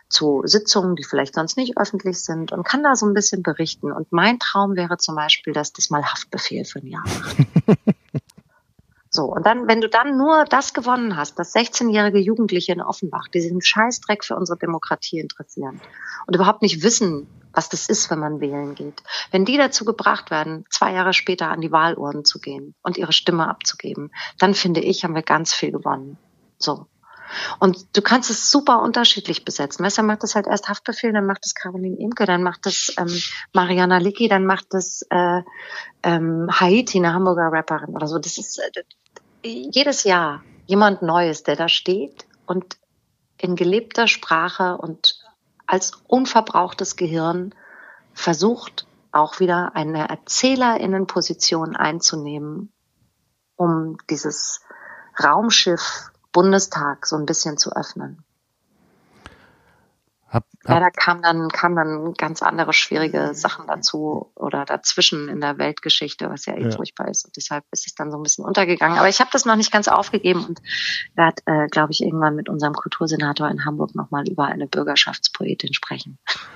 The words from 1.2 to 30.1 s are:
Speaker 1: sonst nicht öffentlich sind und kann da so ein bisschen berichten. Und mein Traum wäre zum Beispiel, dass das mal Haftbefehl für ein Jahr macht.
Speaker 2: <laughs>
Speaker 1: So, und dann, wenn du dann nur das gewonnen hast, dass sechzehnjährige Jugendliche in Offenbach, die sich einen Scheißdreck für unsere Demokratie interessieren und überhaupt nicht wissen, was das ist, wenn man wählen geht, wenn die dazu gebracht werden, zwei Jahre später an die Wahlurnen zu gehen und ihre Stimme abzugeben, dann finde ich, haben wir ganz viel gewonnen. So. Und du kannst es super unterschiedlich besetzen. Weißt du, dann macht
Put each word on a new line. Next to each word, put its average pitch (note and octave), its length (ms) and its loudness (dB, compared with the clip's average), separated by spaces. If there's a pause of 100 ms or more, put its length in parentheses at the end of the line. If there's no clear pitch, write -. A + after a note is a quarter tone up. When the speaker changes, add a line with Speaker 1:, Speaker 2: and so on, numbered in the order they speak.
Speaker 1:
sonst E3 220 -2
nicht B3+ 200 -2
öffentlich F#3+ 480 -2
sind D#3+ 280 -6
und F3 120 -6
kann D4 200 0
da C#4 100 6
so G#3+ 120 2
ein G3+ 80 4
bisschen G3+ 280 0
berichten. D#3+ 480 -4
Und D#3 220 -8
mein G3+ 260 4
Traum G3 380 0
wäre F3 220 -2
zum D#3 180 -4
Beispiel, D3+ 360 -2
dass D3 200 -4
das - 180 -4
mal D3 140 0
Haftbefehl - 600 -6
für - 140 -12
ein C3 80 -14
Jahr - 180 -12
macht. - 320 -8
Speaker 2:
<laughs> - 580 4 (1200)
Speaker 1:
So, D3+ 120 0
und F3 200 0
dann, A#3 220 4
wenn A3+ 140 4
du A3 80 0
dann B3+ 280 2
nur D4+ 280 6
das C4+ 280 0
gewonnen A#3+ 440 0
hast, D3 200 -6
dass F3 160 -6
sechzehnjährige G#3+ 680 2
Jugendliche G3+ 500 0
in F3 100 -2
Offenbach, - 460 -6
die - 140 -2
sich E3+ 100 -2
einen F3+ 100 -2
Scheißdreck G#3+ 640 0
für - 120 -6
unsere F3 200 -4
Demokratie E3 640 -4
interessieren C#3 600 -12 (480)
und F3+ 80 2
überhaupt F#3+ 260 4
nicht E3 220 2
wissen, E3 420 2 (260)
was - 160 -2
das - 200 -6
ist, G#3+ 240 0
wenn D#3 80 -4
man D3+ 200 -4
wählen C#3+ 360 -6
geht, D3 260 -14 (300)
wenn F#3+ 120 4
die B3+ 120 2
dazu C4 280 2
gebracht - 460 0
werden, D#3+ 400 -4
zwei F#3+ 220 0
Jahre F#3 200 2
später F3+ 360 0
an E3 120 -4
die D#3 120 -4
Wahlurnen D3+ 520 2
zu - 140 2
gehen C#3+ 460 -12
und F3 140 -4
ihre D#3+ 140 -4
Stimme E3 360 2
abzugeben, - 640 -8 (260)
dann F#3+ 160 4
finde E3+ 240 0
ich, - 240 0
haben E3 140 -2
wir D#3+ 60 -2
ganz D#3 300 0
viel - 200 -2
gewonnen. C#3 440 -4 (420)
So. - 280 -4 (720)
Und - 380 2
du G3+ 60 2
kannst A#3+ 280 2
es - 200 0
super C#4+ 300 4
unterschiedlich A3+ 640 0
besetzen. D3 400 -6
Weißt G3 120 0
du, A3+ 60 2
dann G#3+ 40 4
macht G#3+ 160 0